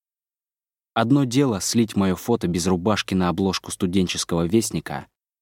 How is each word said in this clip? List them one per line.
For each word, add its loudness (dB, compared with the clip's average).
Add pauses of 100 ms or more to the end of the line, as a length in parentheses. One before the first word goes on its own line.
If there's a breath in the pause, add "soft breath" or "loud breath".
(960)
Одно 2
дело — 0
слить 0
мое 2
фото 0
без 0
рубашки 0
на 2
обложку -2
студенческого -2
вестника, -2 (340)